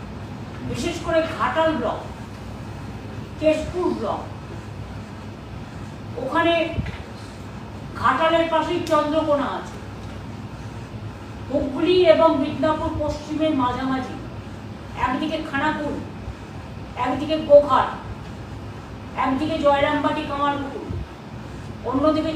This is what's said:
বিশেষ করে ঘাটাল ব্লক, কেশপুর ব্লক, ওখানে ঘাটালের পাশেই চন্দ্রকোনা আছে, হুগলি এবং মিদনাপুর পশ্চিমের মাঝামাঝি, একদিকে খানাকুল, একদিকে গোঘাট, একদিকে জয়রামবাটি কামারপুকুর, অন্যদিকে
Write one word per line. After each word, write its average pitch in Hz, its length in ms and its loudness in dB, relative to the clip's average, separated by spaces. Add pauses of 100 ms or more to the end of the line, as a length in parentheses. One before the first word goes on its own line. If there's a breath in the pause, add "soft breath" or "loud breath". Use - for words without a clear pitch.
(720)
বিশেষ 320 240 -2 (100)
করে 330 140 4 (160)
ঘাটাল 320 340 4 (100)
ব্লক, - 200 -2 (1400)
কেশপুর 311 460 2 (120)
ব্লক, - 240 -4 (2000)
ওখানে 330 300 2 (1500)
ঘাটালের 320 520 6
পাশেই 320 260 2 (120)
চন্দ্রকোনা 302 560 4 (100)
আছে, - 200 -8 (1700)
হুগলি 302 480 4 (160)
এবং 320 160 8 (120)
মিদনাপুর 311 500 2 (100)
পশ্চিমের 302 600 0
মাঝামাঝি, 262 540 0 (880)
একদিকে 302 320 0 (120)
খানাকুল, 294 460 -2 (1080)
একদিকে 285 300 0 (140)
গোঘাট, 285 400 10 (1300)
একদিকে 285 320 2 (100)
জয়রামবাটি 294 640 4
কামারপুকুর, 285 560 -2 (1040)
অন্যদিকে 311 460 4